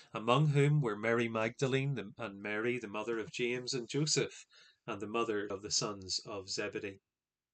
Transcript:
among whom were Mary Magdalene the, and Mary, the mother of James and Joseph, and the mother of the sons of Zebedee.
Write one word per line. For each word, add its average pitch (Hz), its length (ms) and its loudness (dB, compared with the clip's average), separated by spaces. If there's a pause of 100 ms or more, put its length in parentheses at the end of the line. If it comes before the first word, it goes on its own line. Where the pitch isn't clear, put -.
(140)
among 120 320 4
whom 143 340 6
were 107 160 0
Mary 117 320 4
Magdalene 127 680 0
the, 101 200 -6
and 101 240 -8
Mary, 110 380 0
the 110 100 -8
mother 110 300 -4
of 104 120 -6
James 123 440 -2
and 117 160 -4
Joseph, 143 560 0 (400)
and 107 160 -6
the 107 40 -8
mother 107 440 0
of 95 100 -6
the 101 100 -10
sons 101 560 -2
of 98 220 -10
Zebedee. 101 540 -6 (520)